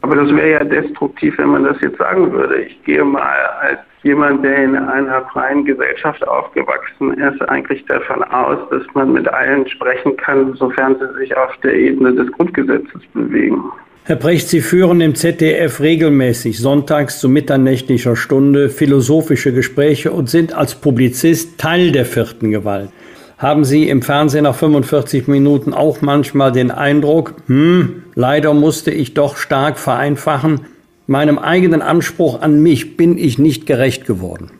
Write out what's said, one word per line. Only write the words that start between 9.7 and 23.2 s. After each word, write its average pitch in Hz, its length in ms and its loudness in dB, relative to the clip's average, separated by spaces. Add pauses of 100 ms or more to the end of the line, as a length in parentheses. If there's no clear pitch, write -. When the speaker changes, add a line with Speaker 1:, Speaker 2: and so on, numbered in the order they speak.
Speaker 1:
kann, 135 380 0
sofern 131 440 0
sie 131 200 -8
sich 135 160 -4
auf 131 280 -2
der 131 100 2
Ebene 135 400 2
des 127 200 0
Grundgesetzes - 680 -2 (140)
bewegen. 117 480 -2 (400)
Speaker 2:
Herr 147 140 -2
Brecht, 151 320 0
Sie 165 120 2
führen 175 400 4
im 156 140 2
Z 165 260 -2
D 160 120 2
F 151 260 -2
regelmäßig 139 800 2
sonntags 143 600 0
zu - 80 0
mitternächtlicher 131 880 2
Stunde 139 540 2
philosophische 139 840 2
Gespräche 135 580 0
und 175 180 -4
sind 165 260 0
als - 200 -4
Publizist 131 840 0
Teil 170 320 0
der 131 140 2
vierten 113 460 -4
Gewalt. 101 380 -4 (480)